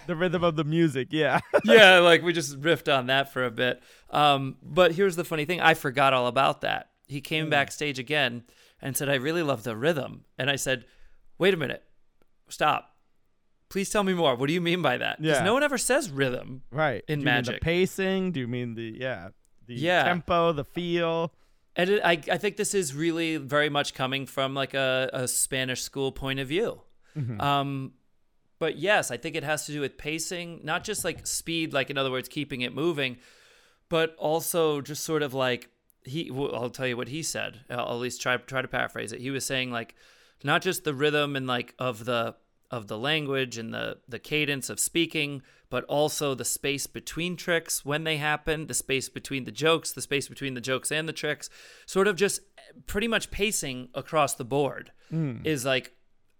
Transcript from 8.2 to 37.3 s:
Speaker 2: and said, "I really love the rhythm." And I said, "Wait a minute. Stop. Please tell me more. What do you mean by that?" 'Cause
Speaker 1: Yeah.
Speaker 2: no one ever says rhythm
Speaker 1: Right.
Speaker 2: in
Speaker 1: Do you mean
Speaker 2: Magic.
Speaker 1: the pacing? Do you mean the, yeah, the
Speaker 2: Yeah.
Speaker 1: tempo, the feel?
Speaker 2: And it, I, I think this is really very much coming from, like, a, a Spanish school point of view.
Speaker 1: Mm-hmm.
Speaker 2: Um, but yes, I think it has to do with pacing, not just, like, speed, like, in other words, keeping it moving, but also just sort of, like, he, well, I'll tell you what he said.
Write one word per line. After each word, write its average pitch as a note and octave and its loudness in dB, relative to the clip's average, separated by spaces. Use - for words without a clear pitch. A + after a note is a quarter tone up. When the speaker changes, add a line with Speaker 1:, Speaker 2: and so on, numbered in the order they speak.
Speaker 2:
and C3 -4
said, C#3+ -4
"I C#3 2
really D#3+ 0
love C3 -2
the A2+ -4
rhythm." B2+ -2
And C3 -2
I C#3 2
said, B2+ -2
"Wait F#3+ 4
a F3+ 0
minute. B2+ -6
Stop. D3 0
Please F#3+ -4
tell G#3 2
me F#3+ 2
more. D#3 4
What C3 0
do D#3 2
you F3+ 0
mean E3+ 0
by B2+ 2
that?" A2+ -4
'Cause D3+ -4
Speaker 1:
Yeah. D3 4
Speaker 2:
no G#3 4
one C#4 4
ever C#4+ 0
says C4 2
rhythm C3 -4
Speaker 1:
Right. C#3+ 0
Speaker 2:
in D3+ -2
Speaker 1:
Do C#3 -2
you B2+ 2
mean A#2+ 4
Speaker 2:
Magic. A#2+ -2
Speaker 1:
the - -8
pacing? F#3+ 0
Do E3 -4
you B2 -4
mean B2 -4
the, A2+ -10
yeah, G#2+ -8
the A#2+ -12
Speaker 2:
Yeah. D#3+ 2
Speaker 1:
tempo, E3+ 2
the D3 -4
feel? E3+ -2
Speaker 2:
And F3+ 2
it, G#3 4
I, E3+ 6
I F3+ 2
think G3+ -2
this G3+ -2
is F3 0
really E3 0
very D3 0
much C#3+ -2
coming C3+ -4
from, C3+ -2
like, C3+ -4
a, C3 0
a B2+ -2
Spanish C3 -2
school C3+ -4
point C3+ -4
of C3+ -4
view. E3 -2
Speaker 1:
Mm-hmm. A#2 -4
Speaker 2:
Um, C#3 0
but D#3+ -2
yes, F3 0
I A#2+ -6
think D#3 -8
it D3+ -6
has D3 -2
to D3+ -10
do D3 -4
with C3 -4
pacing, E3 -8
not E3 -4
just, G#3 -6
like, E3 -6
speed, E3 -4
like, C3+ 0
in C#3 -6
other C3+ 0
words, B2+ -4
keeping C#3 -6
it A#2+ -4
moving, C#3+ -2
but D#3+ 0
also D#3 0
just C#3+ -10
sort D#3 0
of, C3+ -4
like, B2+ -2
he, D3 -6
well, C3+ -4
I'll A#2+ -4
tell C3 -8
you A#2+ -4
what A#2+ -6
he D3+ -8
said. G#2+ -8